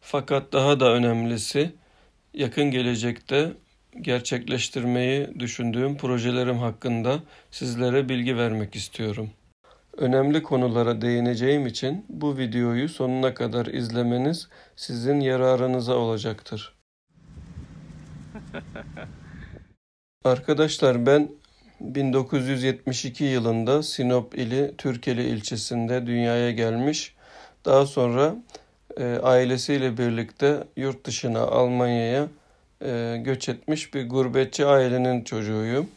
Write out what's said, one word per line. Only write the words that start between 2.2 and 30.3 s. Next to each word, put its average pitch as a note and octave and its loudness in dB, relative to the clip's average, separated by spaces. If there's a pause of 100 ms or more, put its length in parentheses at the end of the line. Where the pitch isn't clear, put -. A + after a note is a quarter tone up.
yakın C#3 0
gelecekte B2 0 (480)
gerçekleştirmeyi B2 -2
düşündüğüm A#2+ -4
projelerim B2 0
hakkında A#2+ -2 (320)
sizlere B2+ -2
bilgi B2 -2
vermek A2 -2
istiyorum. A2 -6 (680)
Önemli C#3 2
konulara A#2+ 2
değineceğim A#2+ 2
için C#3 -6
bu D3 -4
videoyu A#2+ 0
sonuna C3 0
kadar A#2+ -2
izlemeniz A#2+ -2 (280)
sizin C3 -2
yararınıza B2+ 2
olacaktır. A2+ -4 (1700)
<laughs> - -18
Arkadaşlar B2+ 2
ben D3 6 (520)
bin C3+ -2
dokuz C3 0
yüz C3 -2
yetmiş C3 -2
iki C3+ -6
yılında A#2+ 2
Sinop B2 -2
ili C3 -2
Türkeli B2 -2
ilçesinde A#2+ -4
dünyaya A#2+ 0
gelmiş. A#2 -2 (500)
Daha C#3 6
sonra, C#3 2 (600)
e, C3+ -4
ailesiyle B2+ 2
birlikte A#2+ 0 (120)